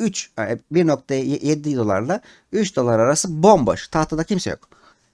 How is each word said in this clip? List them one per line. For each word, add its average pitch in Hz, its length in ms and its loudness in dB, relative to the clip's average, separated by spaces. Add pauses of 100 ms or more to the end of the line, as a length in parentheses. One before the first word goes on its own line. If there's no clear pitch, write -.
üç, 214 380 -6
e, 110 200 -4 (120)
bir 170 160 2
nokta 139 280 -2
yedi 143 640 -2
dolarla 117 440 0 (320)
üç 202 240 -2
dolar 120 220 2
arası 156 440 0
bomboş. 151 460 4
Tahtada 160 360 -2
kimse 180 260 -4
yok. - 180 -12 (460)